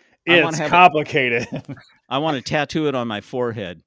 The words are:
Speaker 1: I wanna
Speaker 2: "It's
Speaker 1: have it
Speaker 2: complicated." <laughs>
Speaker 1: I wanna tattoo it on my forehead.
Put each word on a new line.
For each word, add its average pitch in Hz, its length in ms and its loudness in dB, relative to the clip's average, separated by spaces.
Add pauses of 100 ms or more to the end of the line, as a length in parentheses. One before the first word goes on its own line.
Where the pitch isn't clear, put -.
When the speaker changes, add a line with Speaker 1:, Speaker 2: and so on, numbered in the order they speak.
(280)
Speaker 1:
I 175 100 6
wanna 156 100 4
Speaker 2:
"It's 151 100 -4
Speaker 1:
have 156 80 -4
it 147 40 -8
Speaker 2:
complicated." 156 760 4
<laughs> - 600 -16
Speaker 1:
I 131 100 -4
wanna 147 240 -4
tattoo 151 460 -2
it 135 60 -2
on 120 140 -4
my 104 120 -6
forehead. 110 680 -6